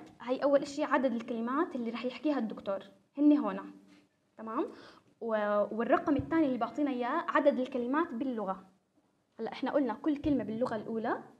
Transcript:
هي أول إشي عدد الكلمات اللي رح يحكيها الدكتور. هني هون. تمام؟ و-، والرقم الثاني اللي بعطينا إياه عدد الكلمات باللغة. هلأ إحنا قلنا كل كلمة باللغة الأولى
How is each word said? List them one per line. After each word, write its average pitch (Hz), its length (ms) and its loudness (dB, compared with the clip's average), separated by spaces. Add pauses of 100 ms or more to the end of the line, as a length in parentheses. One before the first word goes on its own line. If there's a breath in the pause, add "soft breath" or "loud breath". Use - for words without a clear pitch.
(220)
هي 254 220 0
أول 277 180 6
إشي 294 220 -4
عدد 269 280 2
الكلمات 233 640 -2
اللي 233 140 -4
رح 233 160 -6
يحكيها 269 340 0
الدكتور. 202 400 -4 (380)
هني 294 220 8
هون. 196 420 -6 (560 loud breath)
تمام؟ 254 340 -4 (500 loud breath)
و-، 208 540 2
والرقم 285 400 2
الثاني 320 300 2
اللي 254 120 0
بعطينا 277 340 -2
إياه 247 360 -2
عدد 285 320 4
الكلمات 254 540 -2
باللغة. 220 520 -4 (760)
هلأ 226 120 -6
إحنا - 200 -6
قلنا 262 220 0
كل 285 240 -2
كلمة 285 260 0
باللغة 226 320 -2
الأولى 226 480 -4 (160)